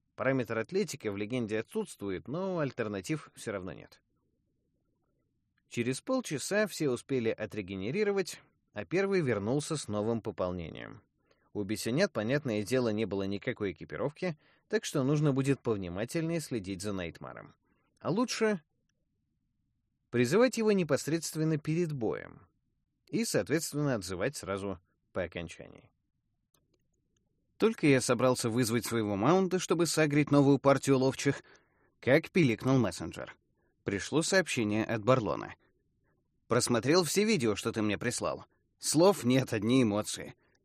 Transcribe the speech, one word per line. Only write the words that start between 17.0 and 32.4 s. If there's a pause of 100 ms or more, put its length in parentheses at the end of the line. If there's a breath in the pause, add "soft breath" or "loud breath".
А
лучше (1500)
призывать
его
непосредственно
перед
боем (600)
и,
соответственно,
отзывать
сразу (320)
по
окончании. (1700)
Только
я
собрался
вызвать
своего
маунта,
чтобы
сагрить
новую
партию
ловчих, (580 soft breath)
как
пиликнул